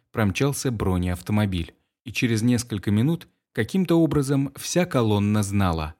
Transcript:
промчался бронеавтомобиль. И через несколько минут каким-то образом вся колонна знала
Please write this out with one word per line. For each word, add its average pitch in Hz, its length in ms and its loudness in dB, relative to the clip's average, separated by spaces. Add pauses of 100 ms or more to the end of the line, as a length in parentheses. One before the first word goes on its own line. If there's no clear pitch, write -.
(120)
промчался 127 580 0
бронеавтомобиль. 92 1040 -2 (300)
И 110 80 -14
через 113 300 -2
несколько 113 480 -2
минут 131 380 0 (240)
каким-то 170 440 0
образом 143 600 2
вся - 280 -2
колонна 107 580 2
знала 90 580 -2